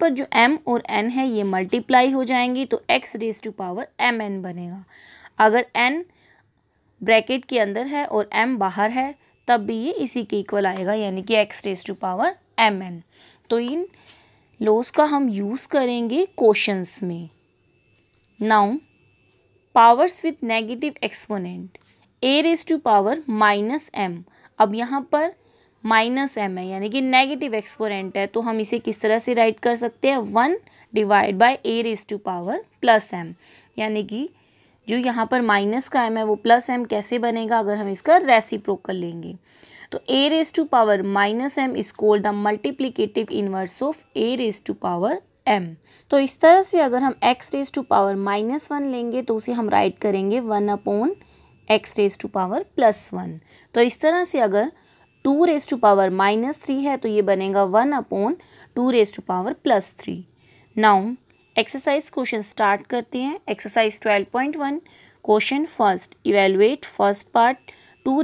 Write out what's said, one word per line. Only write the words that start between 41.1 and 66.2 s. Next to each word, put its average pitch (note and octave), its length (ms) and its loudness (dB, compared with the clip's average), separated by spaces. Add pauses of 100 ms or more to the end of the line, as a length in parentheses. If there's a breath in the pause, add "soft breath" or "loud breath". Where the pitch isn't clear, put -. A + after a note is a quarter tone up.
minus A3 420 0
M C4 180 -2
is - 160 -6 (120)
called G#3 180 4
the G#3 240 -2
multiplicative A3 840 -2
inverse F#3+ 520 -4
of D4 140 -4 (200)
A A#3 200 0
raise A3+ 340 -6
to - 140 -6
power F#3 320 -2 (320)
M। G3+ 160 0 (460 soft breath)
तो C#4+ 80 4
इस C#4 220 -2
तरह F4 220 10
से F4+ 180 0
अगर B3+ 220 2
हम C4+ 120 0 (100)
X B3 120 2
raise C#4 340 -8
to C4+ 220 -4
power G3 360 2
minus A3 440 -4
one C#4+ 180 -4
लेंगे, A#3+ 320 -4
तो A#3 140 -2
उसे A3 160 -6
हम A#3 160 -2
राइट G3+ 300 2
करेंगे G3+ 420 0
वन G#3 360 -2
upon G3+ 340 -2 (600 soft breath)
x G#3+ 280 0
raise G3+ 180 0
to - 200 -12
power F#3+ 240 -2 (180)
plus B3+ 240 4 (120)
one। F3+ 180 -8 (420 soft breath)
तो A#3 60 2
इस A#3+ 200 2
तरह E4+ 240 2
से D#4+ 160 -4
अगर G#3+ 320 0 (520 soft breath)
टू C#4+ 220 4
raise D4+ 220 0
to C4+ 120 -2
power G3 280 6 (120)
minus A3 400 0
three C4+ 200 -4
है C#4 160 -2
तो B3 120 -4
ये G#3 140 2
बनेगा G3 440 2
one A3 280 2
upon G#3+ 400 -2 (420 soft breath)
two B3 160 2
raise A3 220 2
to - 160 -14
power F#3 240 -4 (120)
plus G#3 340 2
three। F3+ 180 -8 (580 soft breath)
Now G#3+ 380 4 (420 soft breath)
एक्सरसाइज C#4 540 -2
क्वेश्चन A#3 320 -4
स्टार्ट G3+ 440 -2
करते A#3+ 320 -6
हैं। C#4 200 -6 (100)
एक्सरसाइज G#3+ 540 -2
ट्वेल्व G3+ 300 2
पॉइंट C#4 240 -2
वन, C#4+ 220 -4 (460 soft breath)
क्वेश्चन A3 400 2
फर्स्ट, G#3 500 -2 (120)